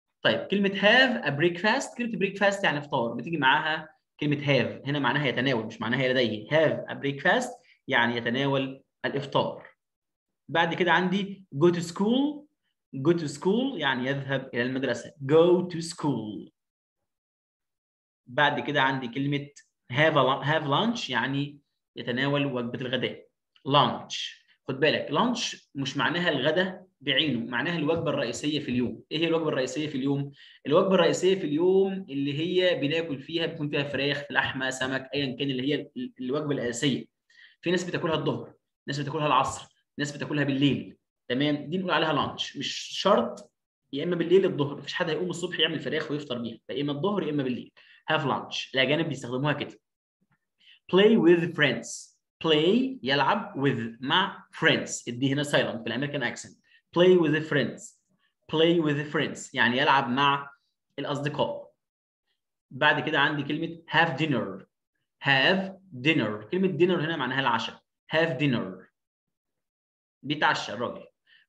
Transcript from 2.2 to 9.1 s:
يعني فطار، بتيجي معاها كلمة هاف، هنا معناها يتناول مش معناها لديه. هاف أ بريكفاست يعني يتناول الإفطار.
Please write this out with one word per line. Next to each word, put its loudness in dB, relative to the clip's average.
يعني 0
فطار، -2
بتيجي -6
معاها 2
كلمة 0
هاف، 0
هنا -4
معناها 0
يتناول 0
مش -12
معناها 0
لديه. 0
هاف 2
أ -8
بريكفاست 0
يعني 2
يتناول -2
الإفطار. -2